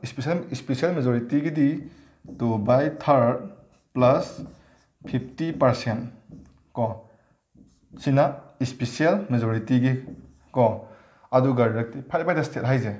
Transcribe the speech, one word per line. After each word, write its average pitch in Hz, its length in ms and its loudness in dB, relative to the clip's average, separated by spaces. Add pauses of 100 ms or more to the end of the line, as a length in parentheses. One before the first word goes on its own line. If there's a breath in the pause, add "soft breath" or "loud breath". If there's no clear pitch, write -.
ꯁ꯭ꯄꯦꯁꯦꯜ, 147 480 -4
ꯁ꯭ꯄꯦꯁꯦꯜ 135 400 -2
ꯃꯦꯖꯣꯔꯤꯇꯤꯒꯤꯗꯤ 139 760 2 (680 loud breath)
ꯇꯨ 113 200 0
ꯕꯥꯏ 123 400 4
ꯊꯥꯔꯠ 123 440 2 (540)
ꯄ꯭ꯂꯁ 131 500 2 (560 soft breath)
ꯐꯤꯐꯇꯤ 156 520 -6
ꯄꯥꯔꯁꯦꯟ, 117 560 0 (640)
ꯀꯣ꯫ 113 320 -4 (880 soft breath)
ꯁꯤꯅ 139 320 2 (380)
ꯁ꯭ꯄꯦꯁꯦꯜ 160 680 -2
ꯃꯦꯖꯣꯔꯤꯇꯤꯒꯤ, 120 640 2 (580)
ꯀꯣ꯫ 113 360 2 (440 loud breath)
ꯑꯗꯨꯒ 127 360 4
ꯔꯦꯛꯇꯤꯐꯥꯏꯗ 131 580 -4
ꯕꯥꯏ 175 100 0
ꯗ 156 80 0
ꯁ꯭ꯇꯦꯠ - 200 -6
ꯍꯥꯏꯁꯦ 117 360 0